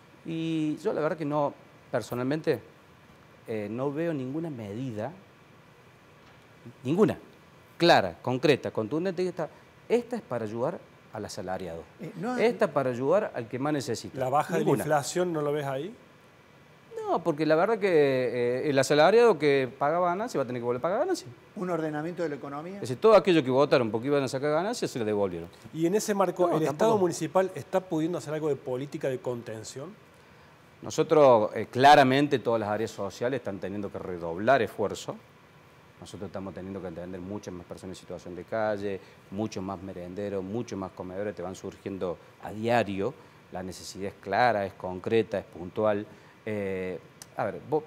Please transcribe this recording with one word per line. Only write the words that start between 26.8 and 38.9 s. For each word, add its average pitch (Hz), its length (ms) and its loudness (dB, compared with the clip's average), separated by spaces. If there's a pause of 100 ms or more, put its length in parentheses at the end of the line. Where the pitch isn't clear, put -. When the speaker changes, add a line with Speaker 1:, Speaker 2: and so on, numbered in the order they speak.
Speaker 3:
municipal 185 600 2
está 160 240 -2
pudiendo 165 380 -2
hacer 139 140 -8
algo 156 160 -2
de 143 80 2
política 139 520 -6
de 127 100 -2
contención? 120 840 -10 (800)
Speaker 1:
Nosotros, 139 760 6
eh, 107 160 -4
claramente, 139 680 8
todas 117 180 2
las 104 100 -2
áreas 104 220 -2
sociales 120 480 -4
están 101 220 -8
teniendo 98 320 -6
que 95 80 -8
redoblar 90 600 0
esfuerzo. - 520 -4 (840)
Nosotros 95 260 -14
estamos 98 260 -10
teniendo 95 300 -10
que 90 60 -8
atender 87 320 -12
muchas 98 340 -10
más 90 100 -14
personas 92 320 -14
en - 40 -18
situación 90 340 -14
de 87 80 -12
calle, 104 580 -4 (300)